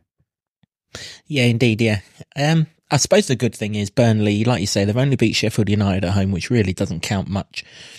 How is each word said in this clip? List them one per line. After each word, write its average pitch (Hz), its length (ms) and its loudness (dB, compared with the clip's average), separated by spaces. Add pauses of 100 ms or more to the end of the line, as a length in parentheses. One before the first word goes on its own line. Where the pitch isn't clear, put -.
(1300)
Yeah, 139 180 0
indeed. 117 380 2
Yeah. 107 180 0 (340)
Um, 156 320 0 (240)
I 127 80 2
suppose - 280 2
the 127 100 -2
good 113 180 -2
thing 107 200 -6
is 104 140 -2
Burnley, 107 560 2
like 117 160 0
you 101 60 -2
say, 98 180 0
they've 104 100 2
only 131 220 0
beat 110 160 2
Sheffield 107 380 0
United 98 340 0
at 90 80 0
home, 98 180 0
which 87 200 -4
really 101 240 2
doesn't 85 260 -6
count 95 260 -4
much - 380 -8 (340)